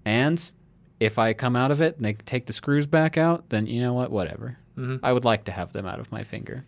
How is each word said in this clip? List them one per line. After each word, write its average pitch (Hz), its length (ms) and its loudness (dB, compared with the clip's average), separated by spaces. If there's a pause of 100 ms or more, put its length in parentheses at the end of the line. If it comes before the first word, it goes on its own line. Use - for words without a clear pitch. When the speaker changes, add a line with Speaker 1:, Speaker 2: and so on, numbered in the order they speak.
Speaker 1:
And 135 460 2 (500)
if 107 180 2
I 113 140 4
come 123 240 0
out 131 140 4
of 147 100 2
it 160 160 2
and 135 80 -6
they 107 80 0
take 120 340 -6
the 110 60 -8
screws 143 340 0
back 160 300 2
out, 165 320 2
then 110 180 0
you 117 140 -2
know 123 140 0
what? 123 180 -2
Whatever. 110 460 -4 (180)
Speaker 2:
Mm-hmm. 131 280 -6
Speaker 1:
I 127 80 4
would 123 120 2
like 107 200 4
to - 80 -8
have 90 200 -8
them 101 140 -6
out - 140 -8
of 117 120 -12
my 110 100 -8
finger. - 460 -12